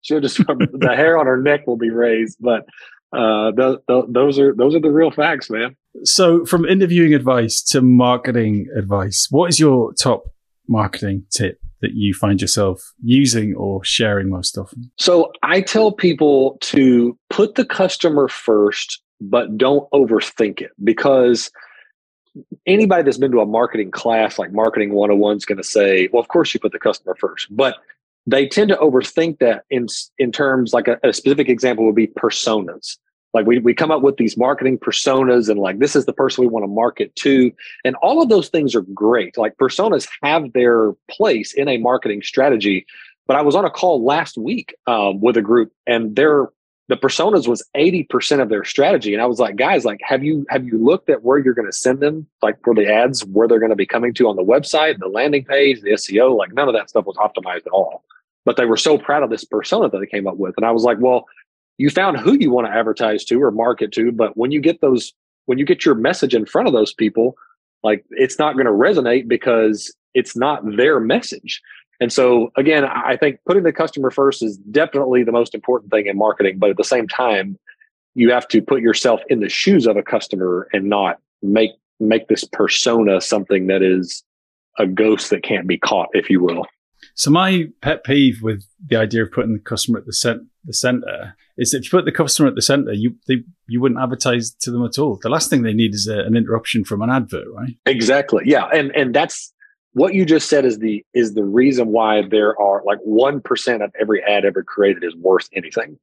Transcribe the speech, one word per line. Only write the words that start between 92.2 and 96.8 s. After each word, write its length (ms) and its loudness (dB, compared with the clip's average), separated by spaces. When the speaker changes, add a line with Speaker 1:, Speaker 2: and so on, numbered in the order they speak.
Speaker 2:
at 60 0
the 80 -6
center, 320 0
you, 220 -2
they, 100 0
you 140 -2
wouldn't 180 0
advertise 520 -4
to 80 -8
them 160 -2
at 140 -6
all. 240 -2
The 60 -4
last 200 -2
thing 140 0
they 100 -2
need 220 0
is 120 -6
a, 120 -4
an 180 0
interruption 460 -2